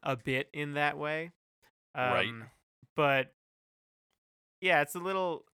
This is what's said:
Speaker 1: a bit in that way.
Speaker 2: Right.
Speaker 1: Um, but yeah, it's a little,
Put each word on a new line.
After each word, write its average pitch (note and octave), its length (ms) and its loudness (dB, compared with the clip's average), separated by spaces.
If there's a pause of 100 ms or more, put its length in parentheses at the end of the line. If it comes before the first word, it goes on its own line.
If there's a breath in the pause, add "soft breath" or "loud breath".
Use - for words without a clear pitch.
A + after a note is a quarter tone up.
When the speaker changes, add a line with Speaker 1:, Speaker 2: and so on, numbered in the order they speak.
Speaker 1:
a C3+ 140 -2
bit C3 360 -4
in D3 220 -6
that D3 240 0
way. D#3 340 -6 (680 soft breath)
Speaker 2:
Right. B2 280 2
Speaker 1:
Um, A#2 220 -12 (460)
but C#3 380 2 (1300)
yeah, F3+ 180 6
it's D3 140 -2
a F3+ 60 -6
little, F#3 440 -4 (100)